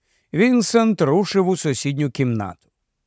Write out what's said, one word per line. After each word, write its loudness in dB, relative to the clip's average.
Вінсент 2
рушив 2
у 0
сусідню -4
кімнату. -4